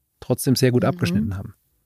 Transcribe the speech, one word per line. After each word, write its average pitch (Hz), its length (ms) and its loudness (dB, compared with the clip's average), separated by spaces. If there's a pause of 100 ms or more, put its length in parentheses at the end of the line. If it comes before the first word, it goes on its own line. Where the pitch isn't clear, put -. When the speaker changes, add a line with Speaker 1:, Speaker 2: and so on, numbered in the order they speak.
(180)
Speaker 1:
trotzdem - 380 0
sehr 127 160 4
gut 123 100 2
Speaker 2:
Mhm. 117 60 2
Speaker 1:
abgeschnitten 175 480 -2
haben. - 180 -12 (320)